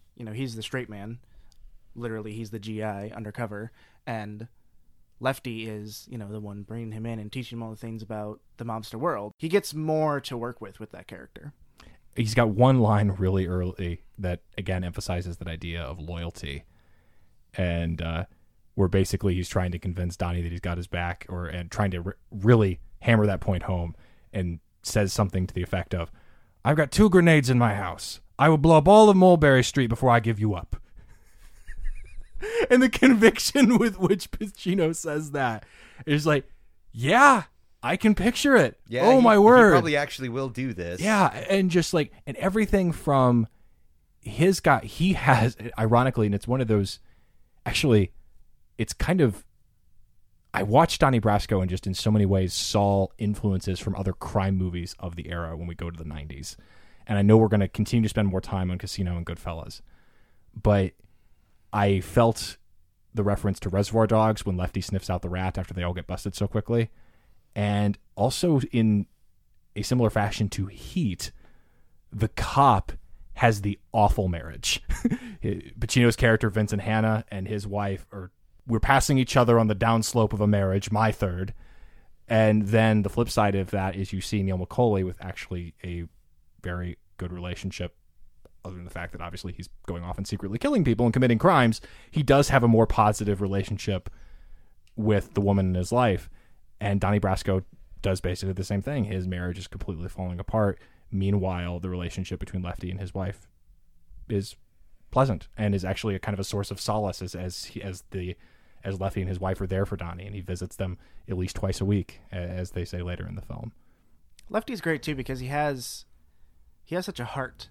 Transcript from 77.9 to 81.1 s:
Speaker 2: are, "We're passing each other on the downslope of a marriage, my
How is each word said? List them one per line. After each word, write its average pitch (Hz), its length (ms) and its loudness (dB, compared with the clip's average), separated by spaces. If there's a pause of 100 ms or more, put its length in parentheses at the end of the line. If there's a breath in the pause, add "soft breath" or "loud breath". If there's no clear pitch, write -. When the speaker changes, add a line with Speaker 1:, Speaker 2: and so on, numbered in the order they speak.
Speaker 2:
are, 95 180 -14 (360)
"We're 113 140 0
passing 135 380 4
each 127 180 0
other 120 220 6
on 113 80 4
the 107 100 0
downslope 113 560 2
of 104 80 -2
a 104 60 2
marriage, 98 440 0
my 107 220 2